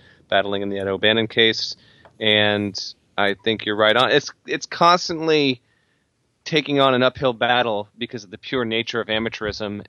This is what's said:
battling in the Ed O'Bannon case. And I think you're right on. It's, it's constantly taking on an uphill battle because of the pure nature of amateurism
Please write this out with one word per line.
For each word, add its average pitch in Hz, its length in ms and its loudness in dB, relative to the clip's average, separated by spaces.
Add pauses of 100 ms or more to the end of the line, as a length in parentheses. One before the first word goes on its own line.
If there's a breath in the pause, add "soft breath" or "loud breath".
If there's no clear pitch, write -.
(280 soft breath)
battling 98 340 0
in 101 60 -6
the 98 120 -6
Ed 98 80 -4
O'Bannon 107 400 0
case. 113 480 0 (440 soft breath)
And 104 560 2 (400)
I 98 180 0
think 110 300 -4
you're 107 120 -4
right 107 200 4
on. 120 140 4
It's, 143 220 0 (140)
it's 147 200 -6
constantly 160 920 2 (840)
taking 143 360 0
on 135 140 4
an 123 100 2
uphill 127 280 0
battle 117 640 0
because 117 280 -10
of 92 60 -20
the - 80 -18
pure 127 260 -4
nature 113 360 -4
of 101 60 -6
amateurism 107 840 -6